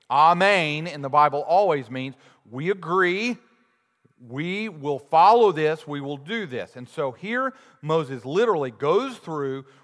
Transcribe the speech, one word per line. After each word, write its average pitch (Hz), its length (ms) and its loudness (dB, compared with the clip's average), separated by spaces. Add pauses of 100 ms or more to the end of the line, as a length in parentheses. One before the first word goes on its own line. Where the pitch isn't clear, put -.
Amen 165 800 4
in 147 160 -12
the 139 60 -6
Bible 147 340 2
always 156 480 0
means 131 240 -8 (340)
we 143 220 -4
agree, 190 640 -2 (880)
we 175 420 -6
will 147 280 -6
follow 202 540 6
this, 156 340 -2
we 147 160 -8
will 139 160 -8
do 185 300 -8
this. 110 280 -10
And 123 140 -16
so 139 220 -4
here 240 420 -6 (300)
Moses 139 420 -4
literally 160 460 0
goes 202 480 -2
through, 135 460 -8 (180)